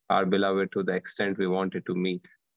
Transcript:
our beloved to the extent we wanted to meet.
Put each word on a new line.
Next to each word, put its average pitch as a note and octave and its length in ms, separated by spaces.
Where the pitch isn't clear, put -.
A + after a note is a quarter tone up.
our G2 160
beloved G2 480
to G2 100
the F#2+ 100
extent G2 440
we F#2+ 100
wanted F#2 400
to F2+ 80
meet. F2+ 320